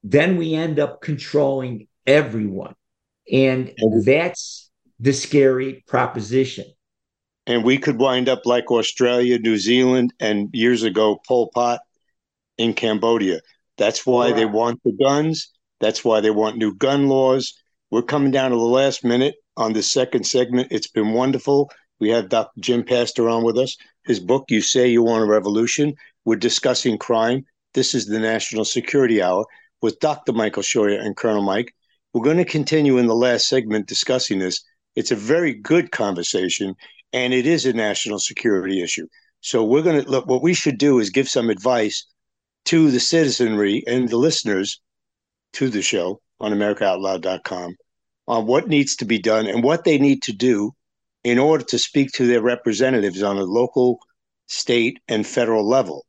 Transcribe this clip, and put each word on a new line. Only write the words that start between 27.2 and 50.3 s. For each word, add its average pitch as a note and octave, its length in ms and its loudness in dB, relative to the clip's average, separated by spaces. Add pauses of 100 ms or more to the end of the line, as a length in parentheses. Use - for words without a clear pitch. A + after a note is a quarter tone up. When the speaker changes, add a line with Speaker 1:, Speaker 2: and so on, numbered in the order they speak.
Speaker 2:
This C3 220 0
is A2 120 -2
the G#2 120 -4
National A2 460 -2
Security A#2 580 0
Hour F2+ 240 0 (340)
with A2 200 -2
Doctor D3 320 -2
Michael G#2+ 300 -2
Scheuer G2+ 380 0
and G#2 160 -8
Colonel G#2+ 260 -2
Mike. G2+ 300 -4 (400)
We're A#2 120 -2
gonna E3 200 2
continue D3 540 2
in A#2+ 80 4
the A2+ 80 2
last A#2+ 340 2
segment A2 380 -2
discussing A#2 520 -2
this. F#2 240 -4 (340)
It's A2+ 160 -2
a A#2 40 0
very C3+ 380 0
good C#3+ 380 0
conversation, F#2+ 840 -4 (380)
and B2+ 200 -2
it B2+ 140 2
is D#3+ 200 2
a B2+ 60 0
national G#2+ 460 -2
security F#2+ 640 -2
issue. E2 240 -8 (340)
So A#2 220 -2
we're B2+ 200 2
gonna D#3 200 2
look, C3 240 -2
what B2+ 160 0
we F3 120 2
should C3 240 -2
do C#3 200 4
is G#2 120 0
give C3+ 180 -2
some A#2 220 0
advice G#2+ 560 -2 (580)
to D#3+ 260 4
the B2 100 2
citizenry A#2 840 0
and B2 220 -2
the A#2 80 -2
listeners A2+ 640 -2 (760)
to C3+ 140 -2
the G#2+ 140 -4
show F#2 380 -4 (200)
on G#2+ 120 -4
America G#2 320 -2
Out F#2+ 160 0
Loud F#2+ 220 -4
dot F#2 220 -6
com F2+ 320 -10 (500)
on A2+ 200 -2
what C#3 220 2
needs C#3+ 280 2
to - 80 -6
be A2 140 -2
done A2 280 0
and G2+ 160 -2
what D#3 220 0
they D3+ 140 4
need C#3 240 4
to A#2 100 -8